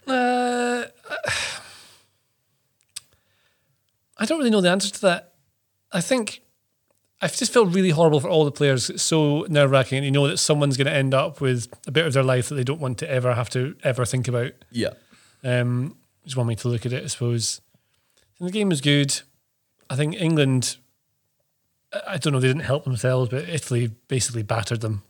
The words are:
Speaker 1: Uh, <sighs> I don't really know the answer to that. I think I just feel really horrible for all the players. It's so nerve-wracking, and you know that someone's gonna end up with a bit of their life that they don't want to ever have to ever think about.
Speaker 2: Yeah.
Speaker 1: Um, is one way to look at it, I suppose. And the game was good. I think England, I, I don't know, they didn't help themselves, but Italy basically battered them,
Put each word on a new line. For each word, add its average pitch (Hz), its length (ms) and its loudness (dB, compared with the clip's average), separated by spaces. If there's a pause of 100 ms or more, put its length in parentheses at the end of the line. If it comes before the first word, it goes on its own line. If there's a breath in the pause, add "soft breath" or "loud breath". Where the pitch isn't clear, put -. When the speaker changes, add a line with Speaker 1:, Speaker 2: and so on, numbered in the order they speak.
Speaker 1:
Uh, 247 840 -2
<sighs> - 20 -20 (3250 loud breath)
I 214 80 -2
don't 320 120 0
really 269 120 2
know 214 100 4
the 180 100 4
answer 196 220 0
to - 120 -12
that. 180 280 0 (640)
I 175 80 0
think 240 400 -2 (800)
I 190 80 0
just - 240 -4
feel 233 120 6
really 185 260 2
horrible 151 280 6
for 131 80 -2
all 156 160 4
the 143 80 2
players. 135 380 2
It's - 120 -8
so 156 460 2
nerve-wracking, 139 520 4
and 139 60 -2
you 139 60 0
know 139 160 4
that 175 120 -2
someone's 143 360 2
gonna 135 160 2
end 135 220 2
up 135 260 0
with 127 300 -2 (180)
a 156 40 -8
bit 156 140 2
of 156 60 0
their 131 120 4
life 127 260 2
that 147 60 -6
they 127 100 -2
don't 151 160 -4
want 127 160 -4
to 160 120 -8
ever 127 240 0
have 117 180 -2
to 131 300 -4
ever 127 220 -2
think 123 240 -2
about. 123 240 -2 (200)
Speaker 2:
Yeah. 113 180 -2 (520 soft breath)
Speaker 1:
Um, 123 540 -2 (300)
is 131 100 -12
one 123 120 0
way 117 80 -2
to 123 120 -6
look 120 200 -2
at 120 40 -4
it, 127 120 -6
I - 20 -12
suppose. 120 560 -4 (800)
And 175 80 -6
the 180 40 -6
game 208 180 0
was 151 120 0
good. 143 400 2 (720)
I 135 40 -6
think 151 240 -2
England, 147 580 2 (1160)
I, - 80 -8 (120)
I 180 40 -4
don't 143 160 -2
know, 135 60 0
they 127 80 2
didn't 135 160 0
help 143 200 -2
themselves, 127 460 0
but 143 180 -6
Italy 123 440 -2 (160)
basically 120 340 -2
battered 107 400 -4
them, 107 280 -6